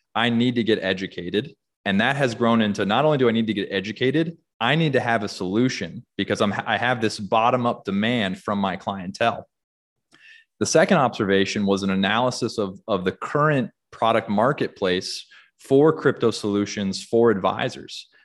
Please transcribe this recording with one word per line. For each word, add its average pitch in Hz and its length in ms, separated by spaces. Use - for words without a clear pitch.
I 117 160
need 120 260
to 117 80
get 104 200
educated." 95 720
And 98 140
that 131 160
has 131 200
grown 117 260
into, 104 240
"Not 117 200
only 151 120
do 127 100
I 113 40
need 113 160
to 107 80
get 98 160
educated, 127 640
I 123 160
need 160 180
to 123 60
have 117 240
a 101 40
solution 98 800
because 101 240
I'm, 104 140
I 110 240
have 120 240
this 110 180
bottom 117 460
up - 200
demand 101 520
from 104 220
my 95 160
clientele." 98 720
The - 80
second 196 300
observation 101 680
was 98 160
an 98 80
analysis 110 680
of, 98 280
of 98 160
the 92 100
current 147 580
product 113 380
marketplace 101 960
for 143 320
crypto 135 380
solutions 101 720
for 117 280
advisors. 98 800